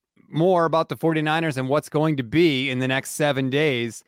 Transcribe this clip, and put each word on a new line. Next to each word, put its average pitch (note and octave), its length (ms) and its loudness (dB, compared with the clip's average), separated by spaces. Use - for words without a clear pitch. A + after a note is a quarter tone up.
more E3+ 360 2
about D#3+ 240 0
the - 80 -8
forty-niners D#3 600 0
and C3 120 -2
what's D3 200 0
going D#3 280 0
to C3 60 -2
be C#3 480 2
in B2+ 80 -2
the C3 100 0
next C3 240 -4
seven C3+ 380 0
days. B2+ 580 -2